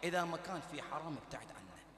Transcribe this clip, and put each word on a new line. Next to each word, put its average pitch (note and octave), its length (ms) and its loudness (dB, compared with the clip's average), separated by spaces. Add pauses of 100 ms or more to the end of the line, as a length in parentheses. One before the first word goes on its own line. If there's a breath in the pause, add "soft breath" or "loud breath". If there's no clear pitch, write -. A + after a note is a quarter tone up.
إذا F3 200 6
ما E3+ 140 4
كان F3 240 0 (100)
في D3 100 -2
حرام، D3+ 340 -2 (100)
ابتعد - 220 -6
عنه - 360 -10 (140)